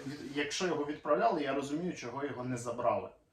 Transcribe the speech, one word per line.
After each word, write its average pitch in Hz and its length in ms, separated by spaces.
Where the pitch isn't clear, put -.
від-, - 300
якщо 147 300
його 151 180
відправляли, 151 580
я 135 120
розумію, 147 400
чого 131 300
його 123 200
не 127 120
забрали. 117 520